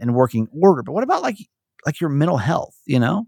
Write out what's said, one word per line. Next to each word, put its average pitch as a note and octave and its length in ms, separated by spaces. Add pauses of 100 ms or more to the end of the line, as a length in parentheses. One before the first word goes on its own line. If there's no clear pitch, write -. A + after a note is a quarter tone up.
in A#2+ 140
working A#2 320 (160)
order. D#3+ 220
But B2+ 80
what G#3 100
about, C#4 200
like, G#3 160 (460)
like, - 160
your E3 80
mental D3 280
health, A#2 400 (100)
you C3 140
know? F3 280